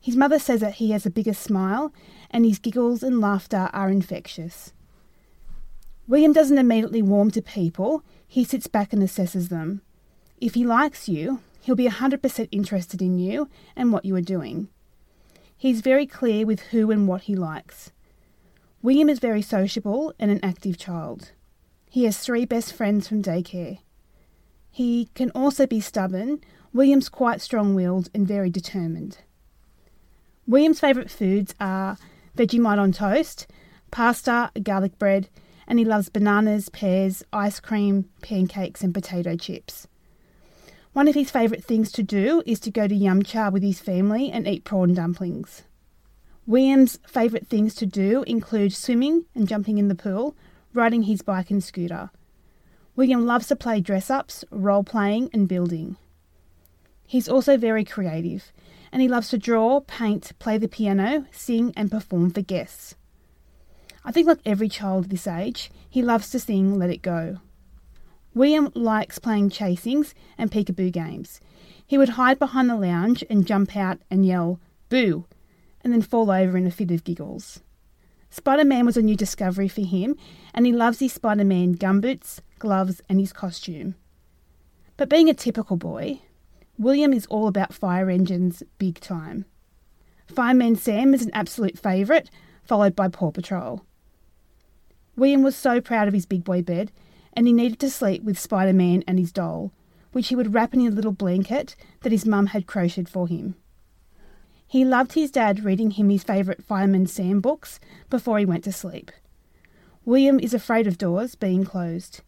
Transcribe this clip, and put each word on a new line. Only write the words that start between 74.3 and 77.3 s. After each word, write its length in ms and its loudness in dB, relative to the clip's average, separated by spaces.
"Boo!" 360 0
and 80 -2
then 120 4
fall 260 0
over 280 2
in 100 2
a 40 0
fit 200 -4
of 120 -2
giggles. 580 -10